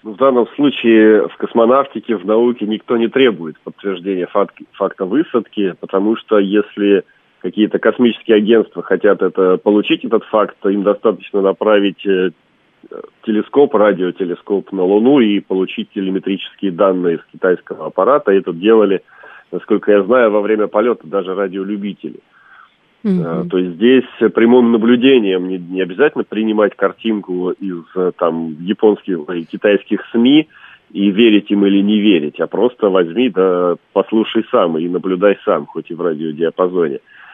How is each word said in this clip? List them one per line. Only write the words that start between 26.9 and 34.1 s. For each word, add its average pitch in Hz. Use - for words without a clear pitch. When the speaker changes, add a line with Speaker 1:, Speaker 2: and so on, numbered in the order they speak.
Speaker 1:
из, 90
э, 92
там, 82
японских, 95
ой, 87
китайских 101
сми 139
и 101
верить 104
им 101
или 98
не 104
верить, 87
а 82
просто 104
возьми, 92
да 90
послушай 107